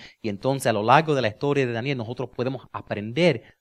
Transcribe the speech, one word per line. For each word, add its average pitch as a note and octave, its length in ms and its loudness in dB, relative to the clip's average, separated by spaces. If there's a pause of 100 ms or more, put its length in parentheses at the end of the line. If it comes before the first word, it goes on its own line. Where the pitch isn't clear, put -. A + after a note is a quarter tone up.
(220)
Y A2 80 -6
entonces C3 380 -2
a A2+ 60 4
lo G#2 100 0
largo D3+ 300 6
de C3+ 80 2
la A#2 60 0
historia C#3 400 0
de A#2+ 60 -4
Daniel B2+ 240 -4
nosotros A#2 320 -6
podemos C3 420 -6
aprender A2+ 880 -2